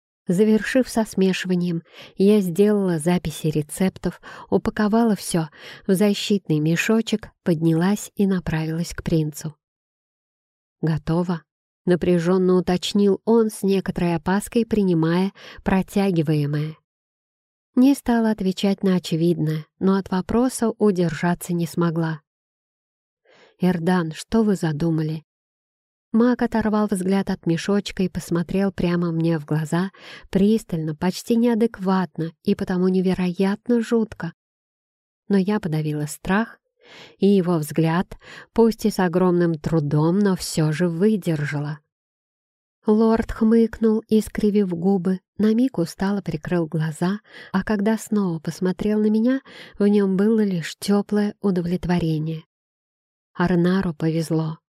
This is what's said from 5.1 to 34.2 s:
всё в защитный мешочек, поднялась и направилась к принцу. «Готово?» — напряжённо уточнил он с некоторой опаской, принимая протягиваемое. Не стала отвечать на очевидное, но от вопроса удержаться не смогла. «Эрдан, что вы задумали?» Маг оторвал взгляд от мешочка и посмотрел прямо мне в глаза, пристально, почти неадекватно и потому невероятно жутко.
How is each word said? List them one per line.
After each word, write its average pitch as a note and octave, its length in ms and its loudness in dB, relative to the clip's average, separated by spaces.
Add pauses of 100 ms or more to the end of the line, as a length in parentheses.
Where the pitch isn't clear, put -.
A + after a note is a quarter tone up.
всё E3 320 -4 (380)
в F#3+ 80 2
защитный G3+ 680 0
мешочек, G#3+ 680 0 (120)
поднялась E3 720 0
и G3+ 120 2
направилась E3 680 -2
к - 80 -16
принцу. D#3 540 -2 (1200)
«Готово?» — E3 640 -2 (440)
напряжённо F3+ 680 2
уточнил F#3 680 0
он A3+ 260 2
с - 140 -10
некоторой F#3 500 0
опаской, G3 500 -2
принимая F#3 680 0 (320)
протягиваемое. D#3 1120 0 (960)
Не C4 200 6
стала A#3 360 0
отвечать G3 540 0
на F#3+ 120 4
очевидное, D#3+ 680 0 (140)
но F#3+ 160 2
от G3 140 -4
вопроса A3+ 680 0
удержаться F3 720 0
не E3+ 140 0
смогла. E3 540 -2 (1400)
«Эрдан, F3 540 0
что A3+ 320 0
вы G#3 100 2
задумали?» D#3+ 680 -2 (880)
Маг A#3+ 300 2
оторвал G#3+ 480 0
взгляд F#3+ 400 -2
от - 160 -6
мешочка F#3+ 560 -2
и F3+ 80 0
посмотрел F3+ 600 -2
прямо F3 420 -2
мне E3 260 0
в D3+ 80 -14
глаза, D#3+ 440 -2 (380)
пристально, F#3 640 0
почти F3+ 420 -2
неадекватно F#3+ 960 -2 (100)
и G3+ 120 0
потому F#3 340 -2
невероятно F#3 920 0
жутко. A3 540 -4 (960)